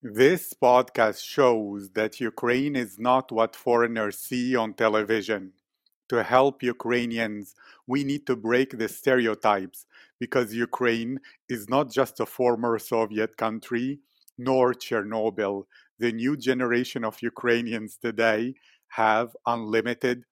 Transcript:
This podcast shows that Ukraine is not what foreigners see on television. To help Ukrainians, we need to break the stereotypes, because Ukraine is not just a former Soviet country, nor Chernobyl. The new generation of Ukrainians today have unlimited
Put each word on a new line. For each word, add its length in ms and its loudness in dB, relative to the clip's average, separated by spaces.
This 380 4
podcast 680 4
shows 680 2
that 260 -4
Ukraine 560 -2
is 240 -6
not 320 0
what 240 0
foreigners 600 0
see 380 -4
on 200 0
television. 800 0
To 140 2
help 400 2
Ukrainians, 920 -4
we 160 -2
need 240 -4
to 80 2
break 420 0
the 100 -2
stereotypes, 1000 0
because 340 -2
Ukraine 640 -2
is 200 -8
not 220 0
just 300 -2
a 60 -2
former 520 0
Soviet 580 -2
country, 600 -4
nor 340 2
Chernobyl. 920 -2
The 140 -2
new 240 -2
generation 680 -2
of 160 -6
Ukrainians 800 -2
today 540 0
have 440 2
unlimited 840 -2